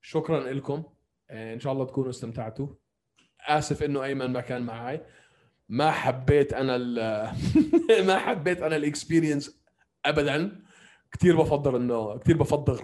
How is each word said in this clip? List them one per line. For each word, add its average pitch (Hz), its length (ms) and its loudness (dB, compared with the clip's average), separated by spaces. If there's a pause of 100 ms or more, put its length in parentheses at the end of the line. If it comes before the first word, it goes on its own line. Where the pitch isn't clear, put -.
شكرًا 147 520 -4
لكم، 139 300 -6 (460)
آه، 113 240 -12
إن 120 60 -10
شاء 135 140 -4
الله 135 120 -2
تكونوا 131 240 -4
استمتعتوا. 120 580 -8 (760)
آسف 147 420 0
إنه 143 200 -2
أيمن 135 280 -4
ما 123 100 -4
كان 123 200 -6
معاي، 123 400 -8 (680)
ما 143 220 2
حبيت 135 640 2
أنا 131 220 0
ال-، 113 560 -2 (300)
<laughs> 226 460 4
ما 190 120 4
حبيت 180 420 -2
أنا 160 140 0
الإكسبيرينس 151 880 0 (420)
أبدًا. 147 560 0 (500)
كتير 170 300 6
بفضل 139 340 2
إنه، 117 420 -2
كتير 160 200 4
بفضل 143 460 0